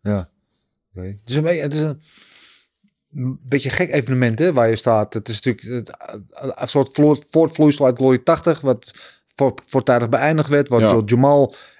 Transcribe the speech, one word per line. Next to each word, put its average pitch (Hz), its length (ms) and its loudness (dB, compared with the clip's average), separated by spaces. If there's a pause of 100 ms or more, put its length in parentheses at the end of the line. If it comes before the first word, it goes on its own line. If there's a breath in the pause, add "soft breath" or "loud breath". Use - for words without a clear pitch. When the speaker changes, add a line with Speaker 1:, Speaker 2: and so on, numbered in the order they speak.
Speaker 1:
Ja. 101 300 -6 (640)
Oké. 92 120 -14
Het 104 140 -14 (100)
is 131 60 -6
een 151 60 0
beetje, 165 200 -2
het 147 120 -6
is 151 60 -4
een, 151 200 -6 (1120 soft breath)
een 131 280 -8
beetje 131 280 -4
gek 180 200 -4
evenement, 127 480 -2
hè, 175 140 0
waar 120 160 2
je 113 80 0
staat. 110 380 0
Het 107 140 -8
is 107 120 -8
natuurlijk 117 480 -6
het, - 260 -18 (160)
een, 135 220 -12 (100)
een 127 60 -6
soort 139 240 0
vlo-, 147 240 4 (140)
voortvloeisel 151 540 2
uit 127 120 2
Glory 131 220 2
tachtig, 165 420 0
wat 127 300 -2 (460 loud breath)
voor, 135 180 0 (120)
voortijdig 120 420 0
beëindigd 143 400 0
werd, 143 200 0
wat 120 120 2
Speaker 2:
Ja. 110 120 4
Speaker 1:
door 113 120 2
Jamal 131 500 2 (260 loud breath)